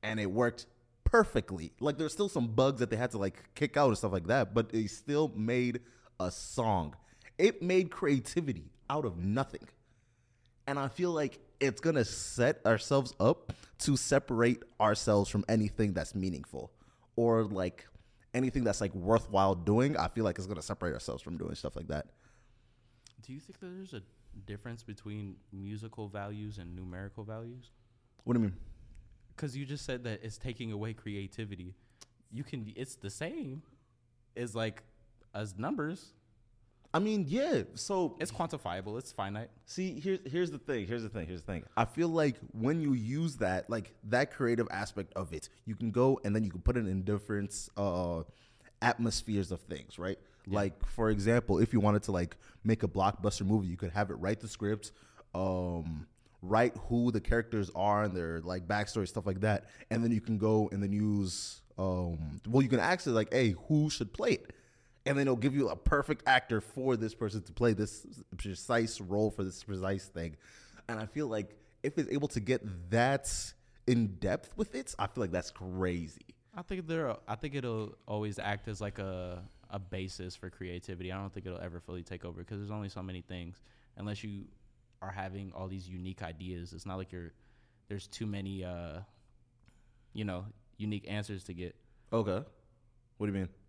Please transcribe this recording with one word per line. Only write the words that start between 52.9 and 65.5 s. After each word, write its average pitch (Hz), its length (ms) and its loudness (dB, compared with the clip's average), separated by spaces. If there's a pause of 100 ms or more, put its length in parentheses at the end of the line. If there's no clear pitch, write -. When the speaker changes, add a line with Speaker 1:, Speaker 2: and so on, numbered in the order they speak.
Speaker 1:
movie, 101 220 4
you 87 100 -2
could 90 140 -4
have 101 220 0
it - 20 -4
write 98 240 0
the 117 80 -12
script, 104 460 -4 (420)
um, 87 720 -2 (360)
write 110 340 4 (120)
who 120 220 4
the 110 100 2
characters 110 540 2
are 104 300 4
and 95 100 -2
their, 82 280 -2
like, 87 260 -6
backstory, 104 400 0
stuff 98 180 -4
like 92 140 0
that, 104 240 4 (260)
and 117 140 2
then 117 80 4
you 107 80 4
can 110 180 0
go 110 320 6
and 98 100 -2
then 101 120 0
use, 104 680 0 (140)
um, 87 720 -2
well, 123 160 6
you 135 60 4
can 120 100 4
ask 170 280 2
it, 139 60 2
like, 110 200 4
"Hey, 113 240 6 (100)
who 151 240 4
should - 220 -4
play 214 220 2
it?" - 180 -8 (540)
And 139 120 2
then 139 80 4
it'll 127 100 4
give 127 180 0